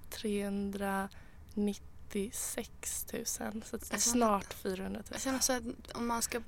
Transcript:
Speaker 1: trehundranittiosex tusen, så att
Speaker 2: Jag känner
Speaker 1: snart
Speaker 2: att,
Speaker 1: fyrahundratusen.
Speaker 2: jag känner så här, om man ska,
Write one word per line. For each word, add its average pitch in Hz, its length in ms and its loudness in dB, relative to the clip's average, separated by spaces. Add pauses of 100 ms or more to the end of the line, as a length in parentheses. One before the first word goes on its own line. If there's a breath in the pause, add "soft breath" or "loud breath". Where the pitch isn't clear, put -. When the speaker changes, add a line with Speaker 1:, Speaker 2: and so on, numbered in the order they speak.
(100)
Speaker 1:
trehundranittiosex 202 3000 -2
tusen, 220 640 -2
så 233 100 -4
att 196 140 -4
Speaker 2:
Jag 208 120 2
känner 233 140 6
Speaker 1:
snart 208 280 6
Speaker 2:
att, - 100 -8
Speaker 1:
fyrahundratusen. 190 600 -2
Speaker 2:
jag - 80 -2
känner 262 160 2
så 262 140 6
här, 247 100 2 (320)
om 233 120 0
man 233 160 2
ska, - 260 0